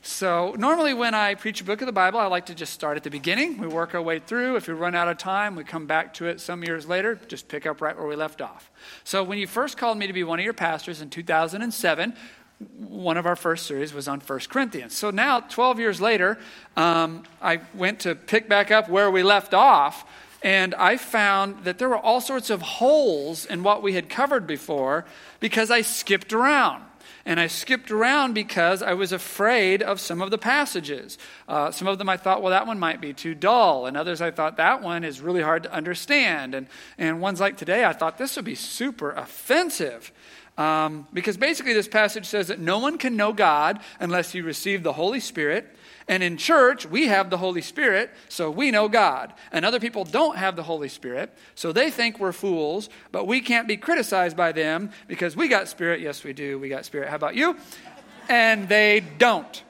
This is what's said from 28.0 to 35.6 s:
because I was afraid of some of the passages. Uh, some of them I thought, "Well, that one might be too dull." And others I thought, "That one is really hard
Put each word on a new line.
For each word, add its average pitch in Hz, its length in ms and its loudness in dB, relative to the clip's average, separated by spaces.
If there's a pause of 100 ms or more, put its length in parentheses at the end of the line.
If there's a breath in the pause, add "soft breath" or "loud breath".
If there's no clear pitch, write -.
because 190 480 0
I 185 100 0
was 180 180 -2
afraid 196 720 2
of 202 180 -2
some 170 220 -6
of 196 80 -6
the 214 80 -2
passages. 180 800 -2 (300 loud breath)
Uh, 151 240 0
some 185 160 -4
of 196 100 0
them 196 120 -4
I 185 80 0
thought, 190 260 0
"Well, 185 80 2
that 202 160 2
one 220 100 -4
might 165 240 -2
be 147 100 -10
too 165 220 -8
dull." 170 540 4
And 135 100 -4
others 170 240 -4
I 170 80 0
thought, 160 280 -2
"That 220 260 4
one 170 200 -4
is 143 160 -8
really 175 220 0
hard 160 220 2